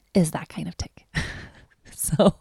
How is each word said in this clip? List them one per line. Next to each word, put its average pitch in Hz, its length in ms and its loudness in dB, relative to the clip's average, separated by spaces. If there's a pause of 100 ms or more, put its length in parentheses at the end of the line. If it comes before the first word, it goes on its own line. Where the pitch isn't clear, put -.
(140)
is 165 180 4
that 147 180 -8
kind - 180 -8
of 175 100 -12
tick. - 380 -14
<laughs> - 80 -2 (720)
So - 460 2